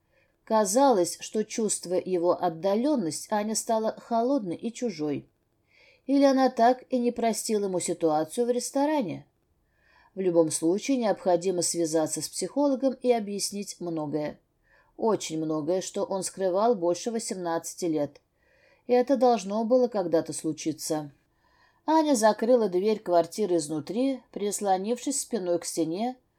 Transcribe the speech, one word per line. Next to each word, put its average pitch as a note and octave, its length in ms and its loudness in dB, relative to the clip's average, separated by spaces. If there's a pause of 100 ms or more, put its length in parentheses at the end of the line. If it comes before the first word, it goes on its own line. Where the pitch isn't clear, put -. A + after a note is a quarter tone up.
(440)
Казалось, G#3+ 760 4
что, G#3+ 240 -4
чувствуя F#3 600 -2
его F3 360 2
отдалённость, G3 920 -2
Аня G#3+ 240 -2
стала A3 460 -2
холодной A#3 560 -2
и A3+ 160 -8
чужой. D3+ 560 -6 (800)
Или C#4 180 4
она C4 260 6
так B3+ 400 4
и B3+ 80 0
не A#3+ 140 0
простила G#3+ 540 -2
ему F#3 120 0
ситуацию E3 680 0
в A#3+ 40 0
ресторане. B3 760 -2 (880)
В F#3+ 60 -8
любом E3+ 300 4
случае, G3 460 0
необходимо F3+ 640 0
связаться D#3+ 580 0
с - 80 -8
психологом C4+ 680 -2
и B3 180 0
объяснить G3+ 640 -4
многое. D3+ 640 -6 (560)
Очень F3 460 -2
многое, D#3 380 -2
что G3 240 -6
он F#3+ 180 -4
скрывал F#3+ 520 0
больше F3 360 -2
восемнадцати F#3 720 -6
лет. D3+ 360 -2 (640)
И A#3+ 60 0
это B3 240 4
должно A3+ 480 2
было B3 240 4
когда-то E3 440 0
случиться. D#3 800 -6 (720)
Аня D4+ 280 4
закрыла A3 540 4
дверь G3+ 300 0
квартиры F3 580 2
изнутри, F3 640 -2 (100)
прислонившись G3+ 880 -2
спиной F3+ 400 -2
к - 40 -14
стене, F#3 520 -2 (220)